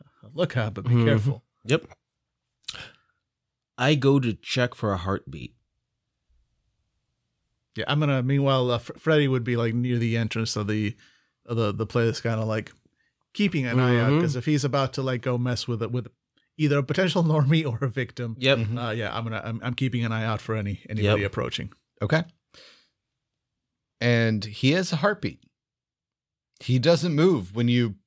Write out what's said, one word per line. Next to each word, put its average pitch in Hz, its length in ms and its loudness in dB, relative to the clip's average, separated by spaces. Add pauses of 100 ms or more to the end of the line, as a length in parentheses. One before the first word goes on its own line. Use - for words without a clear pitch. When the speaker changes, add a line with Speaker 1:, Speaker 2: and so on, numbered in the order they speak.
(240)
Speaker 1:
a 101 80 -20
lookout, 127 440 -2
but 120 80 -8
be 120 80 0
Speaker 2:
Mm-hmm. 120 140 4
Speaker 1:
careful. 110 380 2 (220)
Speaker 2:
Yep. 143 200 0 (1900)
I 135 200 2
go 139 240 4
to 120 140 0
check 123 420 -4
for 104 180 -2
a 95 40 -2
heartbeat. 87 580 -6 (2250)
Speaker 1:
Yeah, - 120 -6
I'm 147 120 0
gonna, 139 220 2
meanwhile, 135 480 2
uh, 120 80 2
Fr-, - 220 -12
Freddy 151 280 2
would 131 160 0
be, 120 120 -2
like, 117 180 0
near 123 240 0
the 113 180 0
entrance 113 400 -2
of 107 120 -4
the, 107 280 -2 (520)
of 120 100 -6
the, 110 160 0
the 110 140 -4
place, 117 340 0
kinda, 113 240 -2
like, 110 260 -4 (600)
keeping 175 320 0
an 123 140 0
eye 123 200 4
out, 123 120 4
Speaker 2:
Mm-hmm. 151 100 4
Speaker 1:
'cause 160 140 0
if 120 100 -6
he's 151 180 2
about 135 300 0
to, - 80 -4
like, 127 220 -2
go 123 160 0
mess 123 280 -2
with 113 140 -4
it, 110 100 -4
with 120 160 -4 (480)
either 147 220 2
a 143 60 2
potential 175 400 2
<laughs> - 20 2
normie 156 420 4
or 113 160 -4
a 131 60 0
victim, 120 500 -6
Speaker 2:
Yep. 131 200 4
Speaker 3:
Mm-hmm. 110 180 -2
Speaker 1:
uh, 117 140 -4
yeah, 110 240 -4
I'm 113 80 -4
gonna, 110 200 -6
I'm, 113 200 -6
I'm 123 100 -4
keeping 123 320 -2
an 117 60 -2
eye 110 120 -2
out 110 160 -2
for - 160 -6
any, 101 320 -4
anybody 104 360 2
Speaker 2:
Yep. 98 80 -2
Speaker 1:
approaching. - 420 -6 (280)
Speaker 3:
Okay. 160 220 0 (1800)
And 117 460 2
he 107 280 0
has 180 200 -2
a 165 40 0
heartbeat. 190 440 -2 (1160)
He 127 180 0
doesn't 151 380 2
move 139 400 2
when 120 140 2
you 120 260 2 (120)